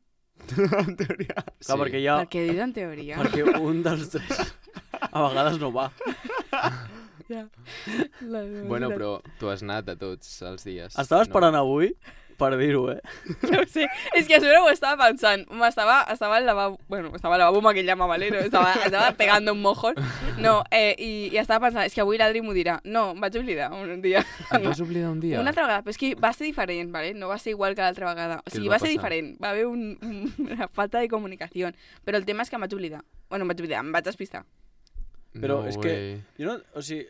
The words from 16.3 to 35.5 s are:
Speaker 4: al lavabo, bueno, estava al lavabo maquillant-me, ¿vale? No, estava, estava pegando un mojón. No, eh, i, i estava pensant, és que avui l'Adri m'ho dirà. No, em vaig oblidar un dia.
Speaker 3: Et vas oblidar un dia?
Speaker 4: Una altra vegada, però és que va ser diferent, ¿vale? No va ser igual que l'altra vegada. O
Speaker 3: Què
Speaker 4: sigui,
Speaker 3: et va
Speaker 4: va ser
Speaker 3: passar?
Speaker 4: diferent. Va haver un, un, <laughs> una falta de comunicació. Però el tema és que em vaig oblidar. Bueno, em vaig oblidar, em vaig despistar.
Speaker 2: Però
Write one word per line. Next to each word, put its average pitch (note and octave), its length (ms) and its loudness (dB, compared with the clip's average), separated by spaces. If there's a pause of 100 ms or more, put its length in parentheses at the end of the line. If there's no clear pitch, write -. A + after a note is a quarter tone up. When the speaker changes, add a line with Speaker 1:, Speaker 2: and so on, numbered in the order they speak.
Speaker 4:
al B3+ 80 2
lavabo, G3 300 2 (100)
bueno, F#3 260 -6
estava F3 220 2
al F3+ 80 6
lavabo F#3+ 180 8
maquillant-me, F#3 460 4
¿vale? F3+ 240 0
No, G#3 80 0
estava, F#3 320 4 (140)
estava G3+ 340 4
pegando G#3 340 6
un G#3 80 -2
mojón. G3+ 320 2 (460)
No, G#3+ 320 6
eh, G#3+ 260 4
i, A3+ 120 -8 (240)
i G#3 40 2
estava A3+ 300 2
pensant, A#3 180 0
és G#3 80 -4
que - 80 -2
avui G#3 160 2
l'Adri A3 240 4
m'ho G#3+ 140 -6
dirà. E3+ 300 0
No, G#3+ 260 0
em F3 80 -10
vaig G3+ 180 -4
oblidar D#3+ 380 -4
un F#3 260 -8
dia. F#3 220 4 (320)
Speaker 3:
Et A#3 100 4
vas C#3+ 160 0
oblidar E3+ 300 -4
un D#3+ 80 -4
dia? D#3+ 240 0
Speaker 4:
Una C#4 80 0
altra D4+ 160 0
vegada, G#3 160 0
però G#3 100 -6
és - 60 -12
que C4+ 160 0
va A3+ 180 2
ser D4+ 140 -6
diferent, F3 480 -4
¿vale? D#3+ 180 -6
No G3 140 -10
va G3 100 -4
ser A3 200 -8
igual G3 180 0
que G3+ 80 -2
l'altra F#3 240 -2
vegada. E3+ 320 -4
O - 80 -16
Speaker 3:
Què - 80 -10
Speaker 4:
sigui, G3+ 140 -4
Speaker 3:
et - 20 4
va G#3 60 6
Speaker 4:
va - 20 2
ser D#4 80 0
Speaker 3:
passar? D#4 80 0
Speaker 4:
diferent. E3 480 -4
Va G3+ 80 -2
haver A3 160 0
un, A#3+ 160 -6 (180)
un, G#3 220 -10 (140)
<laughs> C#4+ 180 -4
una A3 160 -6
falta G#3+ 320 -2
de A#3 80 -4
comunicació. F3+ 600 -6 (340)
Però G3+ 100 -2
el F#3+ 80 0
tema G#3 220 -4
és - 20 -18
que C4 80 -10
em G#3+ 80 -6
vaig G3+ 140 -8
oblidar. D3+ 240 -10 (240)
Bueno, G3 160 -6
em F3+ 80 -2
vaig E3+ 160 -4
oblidar, B2+ 160 -2
em D3+ 80 -8
vaig E3+ 160 0
despistar. - 380 -10 (840)
Speaker 2:
Però C#3 320 -4